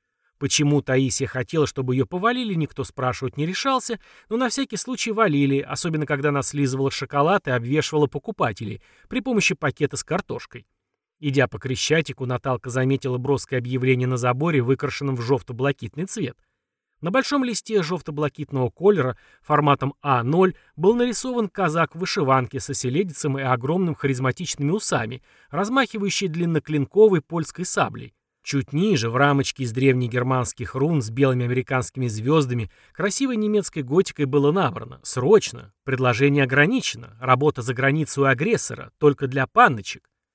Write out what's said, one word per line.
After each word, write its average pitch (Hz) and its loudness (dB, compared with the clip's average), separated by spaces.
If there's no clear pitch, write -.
Почему 143 2
Таисия 131 0
хотела, 127 -2
чтобы 127 -2
ее 131 2
повалили, 220 -2
никто 147 -4
спрашивать 127 -4
не 143 -2
решался, 240 -2
но 220 -4
на 247 0
всякий 262 -4
случай 233 -4
валили, 143 2
особенно 151 -4
когда 143 -2
она 143 0
слизывала 135 -2
шоколад 147 0
и - -2
обвешивала 143 0
покупателей 120 -4
при 247 -4
помощи 233 0
пакета 143 -2
с - -4
картошкой. - -8
Идя 139 2
по - -12
Крещатику, 135 -2
Наталка 123 -4
заметила 131 0
броское 127 -2
объявление 127 0
на 127 -2
заборе, 127 0
выкрашенном 135 -2
в 117 -4
жовто-блакитный 127 -4
цвет. 190 -6
На 160 -6
большом 262 0
листе 220 -2
жовто-блакитного 147 -4
колера 160 2
форматом 147 2
А 131 2
ноль 170 4
был 185 4
нарисован 240 0
казак 165 0
в - -12
вышиванке 131 0
с - -6
оселедицем 139 -2
и - -6
огромным 139 0
харизматичными 135 -2
усами, 123 -2
размахивающий 202 -2
длинноклинковой 165 2
польской - -8
саблей. - -4
Чуть - -4
ниже, 147 0
в 117 -2
рамочке 139 2
из 117 -6
древнегерманских 127 0
рун 143 2
с 110 -6
белыми 127 2
американскими 127 -2
звездами, 120 0
красивой 240 -2
немецкой 208 -2
готикой 147 0
было 143 4
набрано: 156 -2
«Срочно! 127 2
Предложение 135 2
ограничено! 139 0
Работа 131 2
за 123 -2
границей 139 0
у 139 4
агрессора! 135 0
Только 143 4
для 131 -2
панночек!» 165 2